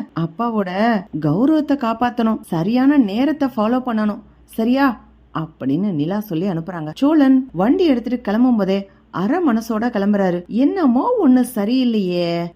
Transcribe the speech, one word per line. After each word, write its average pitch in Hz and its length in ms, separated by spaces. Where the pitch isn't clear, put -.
"அப்பாவோட 202 500
கௌரவத்தை 277 580
காப்பாத்தணும், 226 640
சரியான 247 560
நேரத்தை 269 600
ஃபாலோ 233 280
பண்ணணும், 214 340
சரியா?" 247 640
அப்படின்னு 156 580
நிலா 165 280
சொல்லி 190 280
அனுப்புறாங்க. 165 460
சோழன் 269 580
வண்டி 277 340
எடுத்துட்டு 240 360
கிளம்பும் 233 360
போதே 196 320
அரை 226 360
மனசோட 226 420
கிளம்புறாரு. 196 580
"என்னமோ 294 640
ஒண்ணு 254 180
சரியில்லையே, 196 880